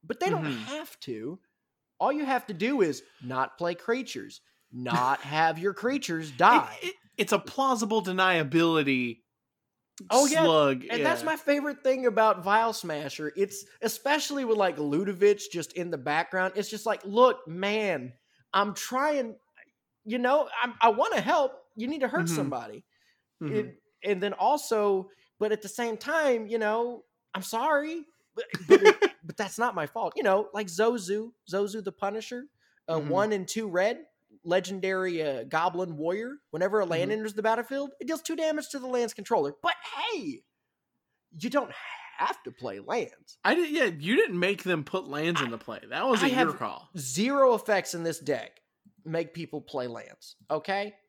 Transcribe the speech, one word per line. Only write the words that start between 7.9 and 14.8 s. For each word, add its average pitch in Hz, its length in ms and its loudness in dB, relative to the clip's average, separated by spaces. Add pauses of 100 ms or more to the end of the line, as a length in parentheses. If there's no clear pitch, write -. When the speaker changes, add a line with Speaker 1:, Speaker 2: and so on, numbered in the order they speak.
Speaker 2:
deniability 160 1160 2 (920)
Speaker 1:
Oh, 262 160 8
yeah. 311 180 4
Speaker 2:
slug, 143 460 4
Speaker 1:
And 240 140 0
that's 320 160 2
Speaker 2:
yeah. 311 60 -6
Speaker 1:
my 320 100 -2
favorite 285 480 -2
thing 262 220 2
about 214 360 4
Vial 220 300 4
Smasher. 151 640 -6
It's, 196 280 -2 (180)
especially 277 600 -2
with, 220 120 2
like, 180 220 2
Ludovic 190 640 2 (120)